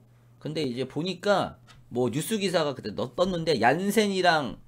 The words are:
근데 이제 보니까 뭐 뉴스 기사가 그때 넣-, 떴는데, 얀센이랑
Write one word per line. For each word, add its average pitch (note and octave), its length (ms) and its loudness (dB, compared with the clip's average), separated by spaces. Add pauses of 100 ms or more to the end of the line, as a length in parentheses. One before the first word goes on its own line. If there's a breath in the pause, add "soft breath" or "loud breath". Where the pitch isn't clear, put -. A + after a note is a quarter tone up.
(400 soft breath)
근데 D#3 220 -6
이제 C3 260 -4
보니까 F3 720 -2 (320 soft breath)
뭐 B2 220 0
뉴스 D#3+ 260 -2
기사가 E3+ 380 0
그때 - 160 -10
넣-, A2 240 -6
떴는데, E3 460 0
얀센이랑 F3 960 2 (100)